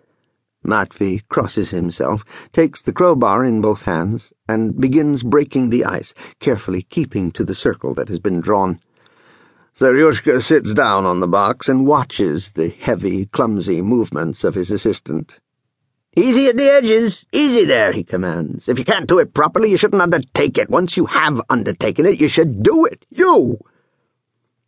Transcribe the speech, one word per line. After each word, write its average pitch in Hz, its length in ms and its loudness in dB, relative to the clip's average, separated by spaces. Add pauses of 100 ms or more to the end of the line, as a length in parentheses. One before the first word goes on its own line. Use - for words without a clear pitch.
(640)
Matvey 98 680 -2
crosses 104 420 -4
himself, 87 520 -4 (280)
takes 160 300 0
the - 120 -6
crowbar 127 520 2
in 113 160 0
both 107 220 0
hands, 95 500 -4 (140)
and 110 320 -2
begins 135 440 0
breaking 135 460 0
the 120 160 0
ice, - 280 -8 (260)
carefully 95 440 -2
keeping 101 480 -4
to - 120 -4
the 95 120 -6
circle 85 380 -4
that 65 160 -6
has 87 100 -6
been 92 220 -2
drawn. 92 380 0 (1000)
Seryoshka 131 640 2
sits 120 320 2
down 104 320 2
on 90 160 0
the 92 60 0
box 98 420 0
and 131 180 2
watches 104 640 0
the 82 180 -4
heavy, 95 560 -4
clumsy 101 560 -2
movements 92 640 -2
of 90 120 0
his 90 140 -4
assistant. - 680 -6 (760)
Easy 254 320 2
at 233 100 2
the 269 120 2
edges! 226 600 2
Easy 254 320 2
there! 113 300 2
he 90 100 -4
commands. 85 640 -6
If 127 100 -2
you 127 60 -4
can't 185 240 -2
do 180 120 4
it - 140 0
properly, 196 380 2
you 185 60 2
shouldn't 202 240 2
undertake 165 560 0
it. 104 120 0
Once 175 280 0
you 180 80 2
have 151 440 0
undertaken 107 560 -2
it, - 140 2
you 151 80 2
should 143 340 0
do 320 240 4
it. - 240 -4
You! 160 500 2 (1080)